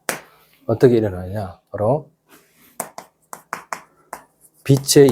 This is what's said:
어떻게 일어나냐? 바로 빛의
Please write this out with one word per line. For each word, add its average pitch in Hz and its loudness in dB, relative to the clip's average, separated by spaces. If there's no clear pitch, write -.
어떻게 120 4
일어나냐? 92 -6
바로 117 -4
빛의 139 4